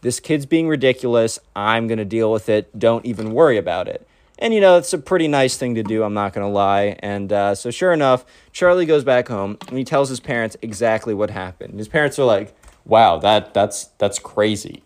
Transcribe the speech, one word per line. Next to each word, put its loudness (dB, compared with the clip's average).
This -4
kid's -2
being 0
ridiculous. 0
I'm 0
gonna -4
deal -2
with -2
it. -2
Don't 0
even -6
worry 4
about -4
it." -12
And, 0
you 2
know, 8
it's -2
a -2
pretty 0
nice 0
thing -4
to -2
do, -2
I'm -4
not -4
gonna -6
lie. 0
And, -8
uh, 0
so -8
sure 0
enough, 2
Charlie 2
goes 2
back 2
home -6
and -8
he -4
tells 0
his -8
parents -6
exactly -2
what -2
happened. -12
His -12
parents -2
are 2
like, 0
"Wow, 6
that, 0
that's, -2
that's -2
crazy." -4